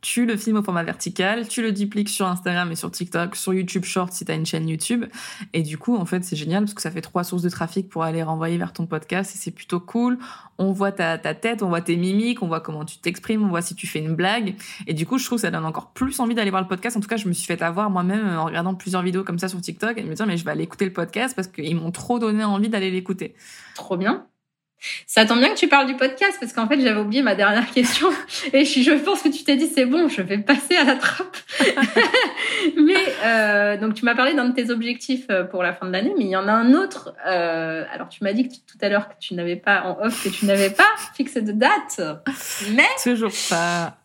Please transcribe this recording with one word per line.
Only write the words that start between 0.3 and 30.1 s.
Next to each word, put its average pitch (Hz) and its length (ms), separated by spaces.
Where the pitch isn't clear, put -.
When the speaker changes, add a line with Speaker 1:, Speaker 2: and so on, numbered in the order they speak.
Speaker 1:
filmes 214 220
au 202 40
format 175 220
vertical, 202 640
tu 240 140
le 220 100
dupliques 208 380
sur 190 180
Instagram 180 420
et 165 60
sur 170 160
TikTok, 170 420
sur - 200
YouTube 185 300
Short 180 280
si - 120
t'as 160 120
une 156 100
chaîne 160 220
YouTube. 190 380
Et 165 100
du 151 160
coup, 240 180
en 202 80
fait, 180 180
c'est 180 140
génial 160 260
parce 208 120
que - 80
ça 160 100
fait 165 80
trois 175 240
sources 180 180
de 175 60
trafic 175 400
pour 160 160
aller 165 180
renvoyer 160 340
vers 175 160
ton 165 140
podcast 170 480
et - 40
c'est - 120
plutôt - 300
cool. 247 380
On 190 120
voit 196 220
ta, 165 260
ta 160 160
tête, 226 260
on 196 100
voit 170 100
tes 170 160
mimiques, 202 460
on 190 40
voit 160 140
comment 156 240
tu - 140
t'exprimes, 214 460
on 202 40
voit 170 140
si 175 120
tu 208 140
fais 160 100
une 156 160
blague. 202 400
Et 165 80
du 160 120
coup, 262 120
je 262 60
trouve 240 140
que 208 40
ça 180 80
donne 160 160
encore - 240
plus 262 300
envie 233 160
d'aller 208 140
voir 190 120
le 180 60
podcast. 214 280
En 214 40
tout 202 80
cas, 226 80
je 214 100
me 180 60
suis - 140
fait 170 160
avoir 180 280
moi-même 196 380
en 160 60
regardant 170 300
plusieurs 180 280
vidéos 185 220
comme 175 160
ça 185 80
sur 185 120
TikTok 214 380
et 208 40
de - 60
me 160 60
dire, 214 120
mais 180 100
je 170 80
vais 151 80
aller 151 120
écouter 190 200
le 190 80
podcast 214 420
parce 185 140
qu'ils 160 260
m'ont 165 160
trop 240 300
donné 214 240
envie 202 240
d'aller 196 240
l'écouter. 185 420
Speaker 2:
Trop - 220
bien. 208 300
Ça 220 180
tombe 233 140
bien 262 100
que 427 100
tu 320 100
parles 277 180
du 254 100
podcast 320 420
parce 233 140
qu'en 226 160
fait, 285 140
j'avais 220 180
oublié 214 220
ma 214 120
dernière 208 360
question 254 380
<laughs> - 220
et 269 140
je, 254 160
je 269 100
pense 320 300
que 311 80
tu - 120
t'es 277 140
dit, « 302 180
C'est 262 120
bon, 311 220
je - 120